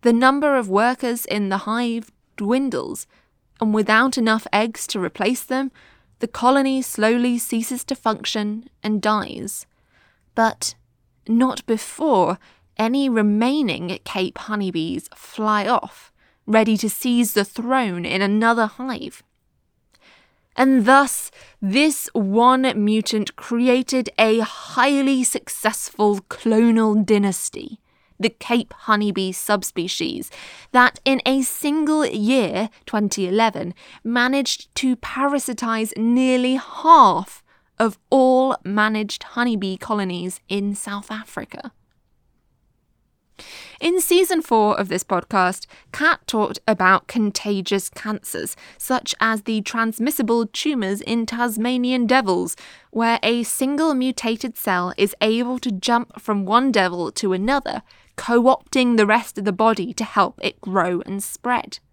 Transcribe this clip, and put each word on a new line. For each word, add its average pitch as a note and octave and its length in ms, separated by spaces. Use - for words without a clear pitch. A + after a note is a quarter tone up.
The A#3+ 100
number C4+ 440
of A3+ 120
workers A#3+ 580
in G#3 220
the F#3+ 100
hive A#3 540
dwindles, A3 720
and G#3+ 140
without A3 420
enough A3 360
eggs A3 340
to G#3 140
replace G3+ 420
them, C4 300
the A#3 80
colony C4+ 520
slowly A#3+ 580
ceases A#3 480
to C#4 100
function G#3+ 720
and G#3+ 220
dies. G#3 640
But - 400
not A#3+ 400
before G#3+ 720
any C4 320
remaining G#3+ 960
Cape - 340
honeybees F#3 760
fly G#3+ 540
off, - 460
ready A3 300
to G#3+ 120
seize A#3+ 440
the G3+ 120
throne A3 640
in F#3+ 160
another A3 440
hive. - 580
And C4 300
thus, C4+ 440
this C4+ 520
one A#3+ 600
mutant G#3+ 520
created B3 840
a A3 220
highly C4+ 840
successful - 960
clonal A3 720
dynasty, G3+ 760
the G#3 100
Cape - 420
honeybee G3+ 600
subspecies, - 1000
that B3 340
in C4+ 220
a C4+ 160
single D4+ 640
year, G#3+ 640
twenty G3+ 400
eleven, F#3+ 480
managed B3 720
to B3+ 200
parasitize B3 1000
nearly B3+ 580
half B3+ 880
of A3 220
all C4 540
managed G#3+ 600
honeybee G#3 520
colonies F#3 720
in G3+ 280
South G3+ 340
Africa. - 640
In E4+ 200
season F4 420
four G#3+ 360
of G3 100
this F3+ 140
podcast, F#3 640
Kat - 340
talked G#3+ 440
about F#3+ 400
contagious G3+ 800
cancers, - 680
such - 420
as A3 220
the A3 200
transmissible A#3 840
tumours G#3+ 540
in A3+ 260
Tasmanian A#3+ 800
devils, F#3+ 480
where A#3 320
a A#3 180
single D4 500
mutated B3+ 640
cell F3+ 400
is G3 240
able A#3+ 380
to B3 140
jump A#3 480
from G3+ 260
one A#3+ 240
devil F3+ 400
to G3 220
another, G#3+ 500
co-opting A#3+ 840
the G#3+ 100
rest G#3+ 300
of G3 80
the G#3 80
body A3 400
to - 120
help - 360
it - 200
grow F3+ 440
and G3 160
spread. - 600